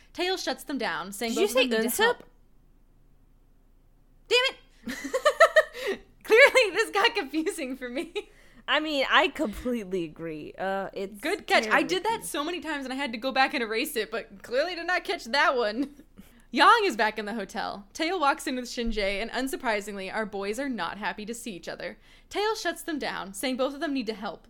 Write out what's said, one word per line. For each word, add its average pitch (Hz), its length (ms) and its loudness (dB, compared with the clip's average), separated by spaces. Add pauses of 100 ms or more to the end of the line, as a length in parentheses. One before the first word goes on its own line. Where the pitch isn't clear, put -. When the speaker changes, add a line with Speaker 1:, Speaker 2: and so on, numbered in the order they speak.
(140)
Speaker 1:
Taeil 359 240 -2
shuts 262 280 -6
them 285 120 -6
down, 185 360 -4
saying 233 220 -4
Speaker 2:
Did - 40 0
you 415 80 4
Speaker 1:
both 247 160 2
of 254 60 0
them - 0 -
Speaker 2:
say 226 140 2
Speaker 1:
need - 0 -
to 240 200 0
Speaker 2:
Unsub? - 20 -
Speaker 1:
help. 480 180 2 (2000)
Damn 494 280 4 (320)
it! 494 1120 2 (140)
<laughs> - 120 -20
Clearly, 453 500 8
this 427 160 2
got 415 240 2
confusing 294 640 -4
for 254 120 -10
me. 254 240 -6 (540)
Speaker 2:
I 277 140 2
mean, 302 280 0
I 277 200 4
completely 214 760 -4
agree. 156 560 -10
Uh, 190 340 -4
it's 196 280 -10
Speaker 1:
Good 339 260 -4
catch. 339 160 4
I 214 60 -4
Speaker 2:
terribly 269 180 4
Speaker 1:
did 370 160 -2
that 415 60 0
Speaker 2:
confusing. 453 200 -4
Speaker 1:
so 294 140 -4
many 339 160 -6
times, 285 260 -6
and 247 80 -8
I 262 40 -6
had 277 160 -4
to 247 40 -6
go 262 140 -4
back 262 220 2
and 262 100 -2
erase 220 320 -4
it, 214 160 -2
but 208 320 -8
clearly 302 320 -2
did 339 100 -8
not 339 200 0
catch 349 200 -4
that 285 300 2
one. 240 400 0
<laughs> - 60 -20 (500)
Yang 403 340 8
is 302 100 0
back 214 240 0
in 208 60 -6
the 208 100 -6
hotel. 196 580 -6
Taeil 330 260 -2
walks 285 280 2
in 262 80 -2
with 247 140 -6
Shin 233 220 -4
Jae, 202 300 -2
and 226 100 -4
unsurprisingly, 214 800 -4
our 214 140 -2
boys 202 340 -4
are 277 100 -4
not 190 280 -4
happy 202 300 -6
to 233 60 -8
see 226 180 -10
each 175 180 -12
other. 185 300 -10 (320)
Taeil 415 280 0
shuts 339 220 -4
them 320 160 -6
down, 185 360 -6
saying 262 240 -2
both 277 180 0
of 277 40 -14
them 302 140 -4
need 254 140 -4
to 220 80 -6
help, 196 340 -12